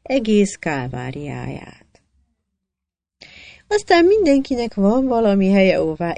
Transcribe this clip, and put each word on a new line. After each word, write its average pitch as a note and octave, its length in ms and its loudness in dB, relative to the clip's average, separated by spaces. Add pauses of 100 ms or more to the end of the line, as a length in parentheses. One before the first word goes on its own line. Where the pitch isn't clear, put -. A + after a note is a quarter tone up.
egész G#3+ 520 0
kálváriáját. C3 1300 -10 (1800)
Aztán G4 360 2
mindenkinek C#4 680 2
van A3 320 2
valami G3+ 440 2
helye, F#3+ 280 2
ahová D#3+ 400 -4